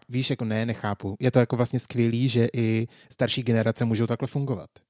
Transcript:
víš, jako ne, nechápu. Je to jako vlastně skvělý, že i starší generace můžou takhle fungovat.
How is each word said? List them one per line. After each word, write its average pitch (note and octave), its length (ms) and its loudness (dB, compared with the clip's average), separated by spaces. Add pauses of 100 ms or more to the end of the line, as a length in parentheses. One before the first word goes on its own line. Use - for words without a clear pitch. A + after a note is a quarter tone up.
víš, B2+ 200 -2
jako B2+ 160 -2
ne, A2 200 0
nechápu. G#2 540 -4
Je B2+ 120 4
to B2+ 80 6
jako B2 160 2
vlastně B2 240 0
skvělý, A#2 500 0
že A#2 240 2
i A2+ 340 0 (240)
starší B2 320 -2
generace A2+ 420 2
můžou A2+ 220 0
takhle A#2+ 200 -4
fungovat. C3+ 420 -6 (200)